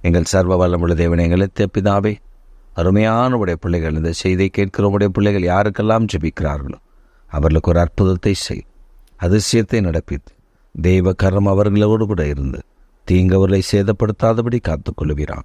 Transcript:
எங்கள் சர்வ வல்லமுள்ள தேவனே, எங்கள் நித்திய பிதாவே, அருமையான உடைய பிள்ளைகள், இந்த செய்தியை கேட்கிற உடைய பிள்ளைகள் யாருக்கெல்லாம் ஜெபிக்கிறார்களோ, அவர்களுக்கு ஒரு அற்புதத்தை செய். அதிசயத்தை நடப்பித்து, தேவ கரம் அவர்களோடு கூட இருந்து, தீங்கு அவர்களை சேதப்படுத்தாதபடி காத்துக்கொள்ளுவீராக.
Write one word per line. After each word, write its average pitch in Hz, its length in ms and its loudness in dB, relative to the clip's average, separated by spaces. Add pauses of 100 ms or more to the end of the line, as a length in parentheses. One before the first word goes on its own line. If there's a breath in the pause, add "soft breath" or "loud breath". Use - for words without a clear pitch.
எங்கள் 87 240 2
சர்வ 92 320 0
வல்லமுள்ள 87 380 2
தேவனே, 85 280 0
எங்கள் 85 160 2
நித்திய 98 340 -2
பிதாவே, 101 440 0 (580)
அருமையான 110 640 2
உடைய 92 200 -2
பிள்ளைகள், 82 380 -4
இந்த 80 180 -2
செய்தியை 92 360 0
கேட்கிற 101 400 0
உடைய 101 240 0
பிள்ளைகள் 101 300 0
யாருக்கெல்லாம் 104 640 0
ஜெபிக்கிறார்களோ, 76 720 -6 (480)
அவர்களுக்கு 78 440 0
ஒரு 85 100 4
அற்புதத்தை 92 540 0
செய். - 300 -8 (560)
அதிசயத்தை 107 600 0
நடப்பித்து, 82 520 -6 (500)
தேவ 92 300 2
கரம் 98 340 0
அவர்களோடு 104 600 2
கூட 90 200 -2
இருந்து, 69 360 -6 (420)
தீங்கு 92 300 2
அவர்களை 95 280 2 (100)
சேதப்படுத்தாதபடி 113 840 0 (100)
காத்துக்கொள்ளுவீராக. 73 760 -6